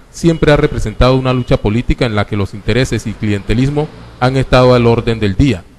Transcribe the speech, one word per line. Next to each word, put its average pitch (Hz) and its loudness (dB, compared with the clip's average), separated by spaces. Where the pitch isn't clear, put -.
siempre 165 0
ha 147 4
representado 123 0
una 131 0
lucha 127 0
política 123 -2
en 107 -4
la 101 -2
que 104 -6
los 101 -4
intereses 110 -2
y 107 -8
clientelismo 110 -2
han 131 0
estado 127 4
al 120 4
orden 117 0
del 101 -2
día. 120 0